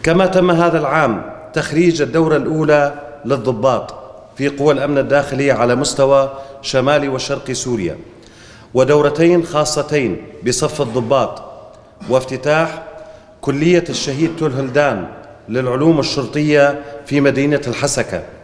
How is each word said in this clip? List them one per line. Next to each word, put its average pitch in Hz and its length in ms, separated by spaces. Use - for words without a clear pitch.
كما 175 220
تم 180 260
هذا 165 260
العام 143 540
تخريج 160 480
الدورة 156 360
الأولى 147 560
للضباط 120 680
في 139 120
قوى 143 240
الأمن 139 240
الداخلي 135 540
على 120 240
مستوى 135 560
شمال 139 480
وشرق 131 420
سوريا، 110 460
ودورتين 147 720
خاصتين 143 760
بصف 151 340
الضباط، 123 600
وافتتاح 135 760
كلية 160 480
الشهيد 147 460
تول 151 180
هلدان 131 540
للعلوم 131 500
الشرطية 143 840
في 143 160
مدينة 139 460
الحسكة 120 560